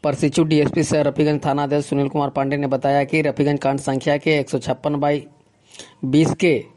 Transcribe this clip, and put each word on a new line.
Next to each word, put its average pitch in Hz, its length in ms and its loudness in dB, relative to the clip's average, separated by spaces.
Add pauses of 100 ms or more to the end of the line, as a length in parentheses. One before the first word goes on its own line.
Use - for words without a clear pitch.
परसिचु 147 420 0
डीएसपी 151 380 2
सह 151 200 0
रफीगंज 147 420 0
थाना 143 180 0
अध्यक्ष 143 260 -2
सुनील 139 200 0
कुमार 139 220 -2
पांडे 139 260 -2
ने 143 100 -2
बताया 139 380 0
कि 156 180 0
रफीगंज 143 360 0
कांड 135 220 -2
संख्या 139 360 -2
के 151 220 0
एक 131 120 -4
सौ 139 80 -2
छप्पन 147 360 -4
बाई 147 320 -2 (800)
बीस - 300 2
के 156 300 0 (120)